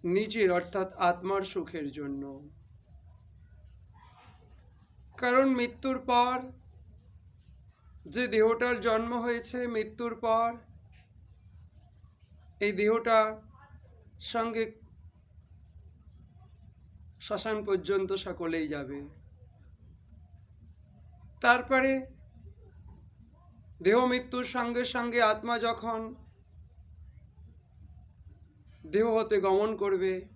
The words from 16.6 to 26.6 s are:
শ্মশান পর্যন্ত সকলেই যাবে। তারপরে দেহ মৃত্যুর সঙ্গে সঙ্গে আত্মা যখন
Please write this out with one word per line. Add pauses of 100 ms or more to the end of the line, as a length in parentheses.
শ্মশান
পর্যন্ত (160)
সকলেই
যাবে। (2500)
তারপরে (1900)
দেহ
মৃত্যুর
সঙ্গে
সঙ্গে
আত্মা
যখন (3000)